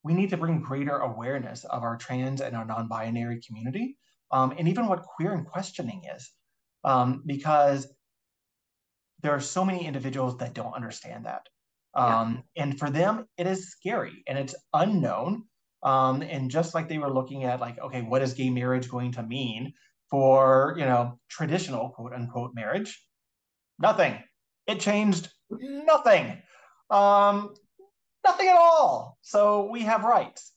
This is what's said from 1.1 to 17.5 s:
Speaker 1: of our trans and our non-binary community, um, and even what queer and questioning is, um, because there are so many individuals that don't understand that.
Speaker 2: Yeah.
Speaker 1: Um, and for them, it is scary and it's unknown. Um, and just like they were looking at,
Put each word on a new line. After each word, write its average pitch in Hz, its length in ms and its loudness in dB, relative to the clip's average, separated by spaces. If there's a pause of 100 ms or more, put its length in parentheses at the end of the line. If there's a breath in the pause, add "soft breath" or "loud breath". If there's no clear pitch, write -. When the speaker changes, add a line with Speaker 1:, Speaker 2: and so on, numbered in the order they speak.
Speaker 1:
of 117 180 -8
our 117 140 -4
trans 131 440 -6
and 120 140 -8
our 113 100 -8
non-binary 113 800 -6
community, 131 520 -8 (340)
um, 135 260 0
and 165 100 0
even 220 200 0
what 180 160 -2
queer 185 300 -4
and 165 120 -6
questioning 113 580 -10 (120)
is, - 160 -20 (520)
um, 127 420 0
because 143 640 2 (1300)
there 147 120 -2
are 139 60 0
so 185 240 -2
many 185 220 -2
individuals 131 520 -4
that - 160 -8
don't 117 200 -10
understand 110 520 -12
that. 62 220 -12 (480)
Speaker 2:
Yeah. 117 260 2
Speaker 1:
Um, 117 220 -4 (120)
and 143 240 -6
for 147 100 -4
them, 185 380 -2 (100)
it 175 80 -4
is 190 240 -4
scary - 560 -8
and 131 140 -6
it's 135 160 -8 (180)
unknown. 175 680 0 (400)
Um, 135 400 4
and 135 260 -6
just 160 240 0
like 160 160 -4
they 156 80 -4
were 143 160 -2
looking 131 300 -4
at, 123 160 -2